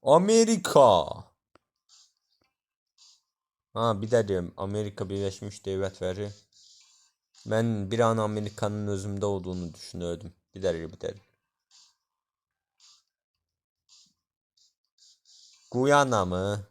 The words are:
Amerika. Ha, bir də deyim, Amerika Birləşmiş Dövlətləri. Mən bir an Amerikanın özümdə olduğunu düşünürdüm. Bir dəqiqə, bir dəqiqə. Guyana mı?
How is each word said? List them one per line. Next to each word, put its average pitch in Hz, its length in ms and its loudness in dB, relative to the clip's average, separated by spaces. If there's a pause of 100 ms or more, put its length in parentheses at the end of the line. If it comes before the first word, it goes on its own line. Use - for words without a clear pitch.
Amerika. 175 1000 6 (2750)
Ha, 110 280 0
bir 110 80 -6
də 120 180 4
deyim, 90 280 -2
Amerika 104 540 -6
Birləşmiş 98 540 -8
Dövlətləri. 95 640 -6 (1200)
Mən 110 400 0
bir 113 160 -2
an 113 160 2
Amerikanın 104 680 -4
özümdə 101 320 -6
olduğunu 92 500 -4
düşünürdüm. 87 580 -10 (220)
Bir 95 80 -12
dəqiqə, 82 300 -4
bir - 100 -20
dəqiqə. 98 220 -10 (4000)
Guyana 131 540 4
mı? 90 200 -2 (260)